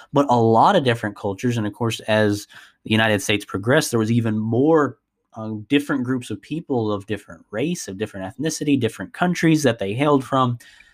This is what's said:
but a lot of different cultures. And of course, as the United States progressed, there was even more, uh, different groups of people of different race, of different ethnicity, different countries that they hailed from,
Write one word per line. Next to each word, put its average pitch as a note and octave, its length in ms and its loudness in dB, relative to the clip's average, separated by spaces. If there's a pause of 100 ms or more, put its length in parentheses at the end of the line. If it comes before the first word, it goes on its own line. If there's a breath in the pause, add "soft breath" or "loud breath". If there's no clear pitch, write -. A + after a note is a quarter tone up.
(120)
but C#3 160 2
a B2 100 4
lot A#2 380 6
of D#3+ 80 2
different A2+ 320 -2
cultures. A#2 400 -4
And G#2+ 100 -2
of G2+ 60 -6
course, A2+ 280 -4
as G#2+ 460 0 (380 loud breath)
the - 60 -8
United G#2+ 320 2
States G#2 240 -2
progressed, A#2 440 0
there A#2+ 80 0
was A2 140 0
even A2+ 260 0
more, C3+ 600 2 (340)
uh, A2 200 -10 (160)
different C#3+ 360 -2
groups B2 240 -4
of G#2 140 -10
people B2+ 500 -4
of G2 140 -6
different - 440 -12
race, D3 380 -6
of F#2+ 80 -12
different G2 400 -10
ethnicity, D3 420 -2
different G#2+ 360 -4
countries E3+ 480 2
that A#2+ 160 2
they G2 160 -6
hailed C#3+ 280 2
from, B2+ 360 0 (360 soft breath)